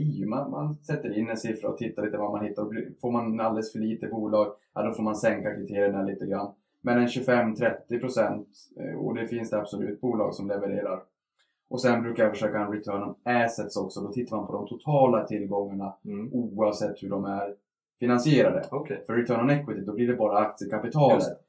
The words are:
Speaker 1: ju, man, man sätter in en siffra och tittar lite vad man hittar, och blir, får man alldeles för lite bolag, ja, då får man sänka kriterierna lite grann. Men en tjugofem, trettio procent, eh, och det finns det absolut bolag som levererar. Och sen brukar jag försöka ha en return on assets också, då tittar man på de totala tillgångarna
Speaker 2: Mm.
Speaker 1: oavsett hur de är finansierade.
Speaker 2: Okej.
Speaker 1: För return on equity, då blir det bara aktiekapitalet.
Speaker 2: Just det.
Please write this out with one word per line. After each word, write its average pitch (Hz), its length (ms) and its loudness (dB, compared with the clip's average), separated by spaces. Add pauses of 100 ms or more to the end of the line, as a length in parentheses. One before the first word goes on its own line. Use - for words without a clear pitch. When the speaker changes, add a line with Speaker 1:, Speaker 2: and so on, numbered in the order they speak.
(200)
Speaker 1:
ju, 147 60 -2
man, 135 260 -2
man 147 240 -4
sätter 120 420 -4
in 113 120 0
en 113 80 -2
siffra 107 320 -4
och 104 80 -4
tittar 107 280 -2
lite 104 120 -4
vad 104 140 -2
man 104 140 -4
hittar, 107 180 -4
och 107 60 -4
blir, - 200 -6 (120)
får 123 100 -2
man 113 280 0
alldeles 110 320 -2
för 113 80 -8
lite 110 280 -2
bolag, 107 400 2 (260)
ja, - 100 -2
då 110 100 -2
får 110 100 -4
man 107 120 0
sänka 104 400 0
kriterierna 101 480 0
lite 98 220 -4
grann. 98 280 -4 (280)
Men 120 160 2
en 120 100 6
tjugofem, 117 480 2
trettio 117 440 0
procent, 107 480 0 (320)
eh, - 200 -8
och 110 160 -2
det 113 120 -4
finns 117 220 -4
det 107 100 0
absolut 104 420 -6
bolag 113 320 0
som 101 140 -8
levererar. 101 560 -2 (680)
Och 123 120 -4
sen 117 220 4
brukar 117 200 2
jag 107 100 6
försöka 107 240 0
ha 104 80 0
en 101 80 -4
return 104 300 -4
on - 200 -6
assets 117 540 0
också, 98 240 -6
då 104 100 -6
tittar 120 260 -4
man 98 100 -6
på - 60 -6
de 104 140 -6
totala 120 600 4
tillgångarna 98 680 -4 (120)
Speaker 2:
Mm. 107 280 -8
Speaker 1:
oavsett 107 680 -2
hur 98 60 -8
de 98 160 -2
är 98 300 -4 (440)
finansierade. 123 720 6
Speaker 2:
Okej. 131 360 -6
Speaker 1:
För 110 60 -4
return 120 260 2
on 123 100 4
equity, 131 320 0
då 104 120 -6
blir 120 140 2
det 123 80 2
bara 104 240 4
aktiekapitalet. 110 760 4
Speaker 2:
Just - 140 2
det. - 80 -8 (120)